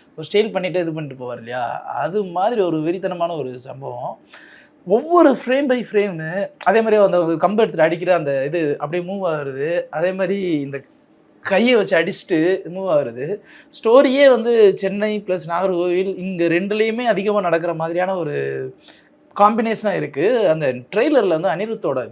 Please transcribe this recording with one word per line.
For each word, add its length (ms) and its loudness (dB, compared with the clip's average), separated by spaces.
ஒரு 140 -14
ஸ்டைல் 240 0
பண்ணிட்டு 280 -4
இது 140 -2
பண்ணிட்டு 260 -10
போவார் 180 -8
இல்லையா? 260 -6
அது 280 -2
மாதிரி 380 -2
ஒரு 200 0
வெறித்தனமான 560 -4
ஒரு 220 -8
சம்பவம். 540 -12
ஒவ்வொரு 440 4
frame 240 0
by 140 0
ஃப்ரேமு, 460 -2
அதே 160 4
மாதிரி 200 4
அந்த 220 4
ஒரு 140 0
கம்பு 240 2
எடுத்துட்டு 260 2
அடிக்கிற 280 0
அந்த 300 -2
இது 320 -2
அப்படியே 280 -6
மூவ் 200 -6
ஆகுறது, 640 -4
அதே 240 -2
மாதிரி 240 -2
இந்த 160 -8
கையை 300 4
வச்சு 220 2
அடிச்சுட்டு 420 0
மூவ் 200 -8
ஆகுறது, 360 -2
ஸ்டோரியே 560 6
வந்து 220 2
சென்னை 480 -2
பிளஸ் 220 -4
நாகர்கோவில் 680 0
இங்க 280 -4
ரெண்டுலேயுமே 600 0
அதிகமா 360 0
நடக்கிற 320 0
மாதிரியான 420 -2
ஒரு 200 -4
காம்பினேஷனா 560 2
இருக்கு. 540 2
அந்த 240 2
ட்ரெய்லர்ல 680 2
வந்து 100 0
அனிருத்தோட 640 -4